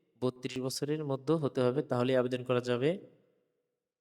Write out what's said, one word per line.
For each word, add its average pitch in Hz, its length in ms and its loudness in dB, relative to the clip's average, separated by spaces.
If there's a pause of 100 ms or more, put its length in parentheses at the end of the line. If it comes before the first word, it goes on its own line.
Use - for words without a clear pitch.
(220)
বত্রিশ 127 340 -2 (100)
বছরের 147 440 -4
মধ্যে 135 240 0 (100)
হতে 131 220 0
হবে, 123 160 2 (100)
তাহলে 127 200 2 (100)
আবেদন 123 260 0
করা 123 220 2
যাবে। 123 200 2 (1120)